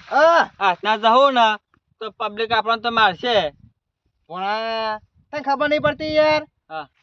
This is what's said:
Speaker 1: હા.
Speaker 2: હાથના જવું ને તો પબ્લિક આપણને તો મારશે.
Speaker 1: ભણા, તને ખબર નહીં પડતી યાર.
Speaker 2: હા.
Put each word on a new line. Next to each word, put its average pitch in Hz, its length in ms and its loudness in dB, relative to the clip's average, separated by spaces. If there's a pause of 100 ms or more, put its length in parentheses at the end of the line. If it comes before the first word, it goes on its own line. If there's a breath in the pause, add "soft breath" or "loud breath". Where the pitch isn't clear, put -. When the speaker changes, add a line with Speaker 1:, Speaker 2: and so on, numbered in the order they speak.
Speaker 1:
હા. 311 320 4 (180)
Speaker 2:
હાથના 196 380 0
જવું 247 360 4
ને 233 140 4 (540)
તો 220 100 -10
પબ્લિક 214 400 -8
આપણને 220 300 0
તો 233 100 -4
મારશે. 226 440 0 (920)
Speaker 1:
ભણા, 214 720 -6 (340)
તને 294 80 -6
ખબર 269 280 -2
નહીં 302 120 -2
પડતી 302 340 -4
યાર. 302 280 2 (260)
Speaker 2:
હા. 160 160 -12 (180)